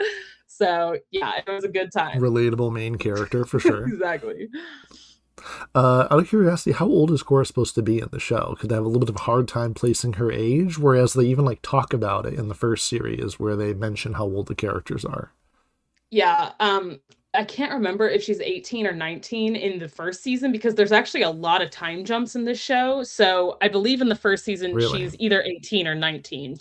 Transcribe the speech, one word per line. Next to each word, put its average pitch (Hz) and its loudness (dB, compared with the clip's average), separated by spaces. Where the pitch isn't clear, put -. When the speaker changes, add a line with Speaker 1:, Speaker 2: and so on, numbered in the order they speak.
Speaker 1:
So, 170 0
yeah, 185 -2
it 190 -8
was 196 -4
a 196 -4
good 185 -4
time. 156 -2
Speaker 2:
Relatable 117 2
main 113 -6
character, 104 -2
for 131 -2
sure. 107 2
Speaker 1:
<laughs> 233 -2
Exactly. 185 -6
Speaker 2:
Uh, 127 6
out 147 8
of 175 -2
curiosity, 175 4
how 170 2
old 170 4
is 147 2
Korra 135 4
supposed - -2
to 117 0
be 110 2
in 110 -6
the - -8
show? - -2
'Cause 110 -6
they 113 0
have 110 0
a 110 0
little 120 2
bit 117 2
of 101 -8
a - -10
hard 120 2
time 117 -4
placing 120 0
her 113 0
age, 156 0
whereas 131 6
they 127 4
even, 127 4
like, 120 0
talk - 0
about 107 0
it - -4
in 107 -4
the 104 -6
first 113 0
series 113 -4
where 104 0
they 104 -2
mention 107 -4
how 107 -2
old 98 -2
the 104 -6
characters - -4
are. - -8
Speaker 1:
Yeah, 175 2
um, 196 0
I 208 2
can't 277 -6
remember 208 0
if 208 2
she's 214 -2
eighteen 202 -4
or 185 0
nineteen 220 -4
in 190 -4
the 165 -8
first 180 -8
season 254 0
because 220 0
there's 208 4
actually 240 4
a 165 2
lot 165 0
of 170 -2
time 170 -10
jumps 226 -4
in 240 -4
this 240 -2
show. 262 0
So 185 2
I 202 4
believe 226 2
in 254 4
the 214 2
first 196 0
season, 180 -4
Speaker 2:
Really? 117 0
Speaker 1:
she's 165 -6
either 208 2
eighteen 180 -2
or 156 -2
nineteen. 147 -6